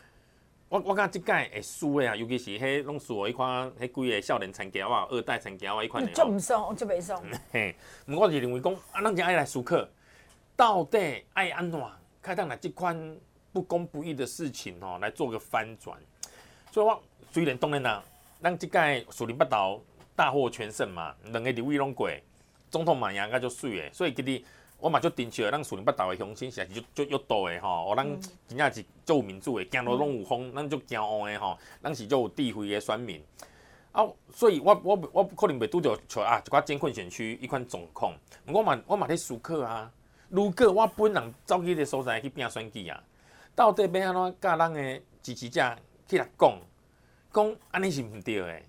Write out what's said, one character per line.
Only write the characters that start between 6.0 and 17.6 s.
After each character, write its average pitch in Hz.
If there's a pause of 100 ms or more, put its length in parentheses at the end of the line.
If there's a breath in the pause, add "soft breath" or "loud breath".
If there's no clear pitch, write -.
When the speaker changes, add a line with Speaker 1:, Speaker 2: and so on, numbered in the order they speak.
Speaker 1:
的 -
吼。 175
Speaker 2:
足 277
毋 196
爽， 214
足 233
袂 180
爽。 180 (140)
Speaker 1:
<laughs> -
嘿， 104 (320 loud breath)
毋 139
过 196
我 180
是 151
认 123
为 127
讲， 180 (200)
啊， 196
咱 208
就 175
爱 180
来 156
思 131
考， 147 (680 soft breath)
到 208
底 147
爱 190
安 170
怎， 160 (400)
才 185
通 185
来 123
即 -
款 160 (340)
不 185
公 175
不 151
义 165
的 127
事 147
情 92
吼， 92
来 104
做 139
个 110
翻 110
转。 - (720 loud breath)
所 214
以 -
我 220 (300)
虽 165
然 131
当 151